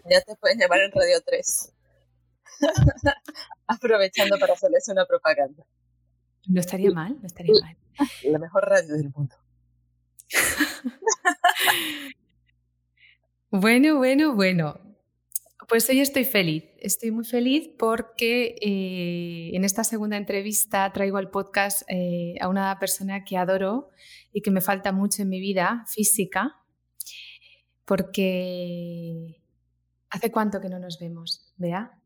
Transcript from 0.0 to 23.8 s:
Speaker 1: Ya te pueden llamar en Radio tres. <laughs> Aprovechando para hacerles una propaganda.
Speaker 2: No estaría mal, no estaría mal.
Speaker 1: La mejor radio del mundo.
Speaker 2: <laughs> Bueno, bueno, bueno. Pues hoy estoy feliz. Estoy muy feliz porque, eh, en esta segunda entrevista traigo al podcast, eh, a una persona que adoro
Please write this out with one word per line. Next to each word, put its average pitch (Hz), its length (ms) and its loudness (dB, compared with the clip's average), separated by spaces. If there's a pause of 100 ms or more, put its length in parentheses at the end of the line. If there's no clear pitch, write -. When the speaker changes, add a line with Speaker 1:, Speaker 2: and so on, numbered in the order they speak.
Speaker 1:
Ya 180 120 6
te - 160 -6
pueden - 220 2
llamar 196 220 6
en 294 120 2
Radio 180 340 4
tres. - 480 -4 (880)
<laughs> - 540 4 (520)
Aprovechando 202 720 2
para 185 140 4
hacerles 190 360 0
una 190 160 2
propaganda. 156 600 0 (800)
Speaker 2:
No 185 140 4
estaría 190 300 2
mal, 175 300 -2
no 196 60 -14
estaría 175 340 0
mal. - 160 -12 (480)
Speaker 1:
La 151 140 2
mejor 170 300 0
radio 175 260 2
del 147 160 -2
mundo. 143 240 -6 (960)
Speaker 2:
<laughs> 311 1800 -2 (1400)
Bueno, 247 420 6
bueno, 269 360 4
bueno. 185 460 2 (880)
Pues 226 200 2
hoy 262 120 4
estoy 277 240 2
feliz. 165 400 0 (140)
Estoy 220 340 -4
muy 226 120 -4
feliz 254 540 0
porque, 233 800 -2
eh, 175 960 -4
en 185 100 0
esta 202 200 0
segunda 214 320 -4
entrevista 202 760 -2
traigo 196 260 -2
al 190 120 -6
podcast, 196 580 -2
eh, 175 520 -4
a 185 80 -2
una 196 320 -2
persona 196 440 -6
que 196 120 -6
adoro 190 540 0 (420)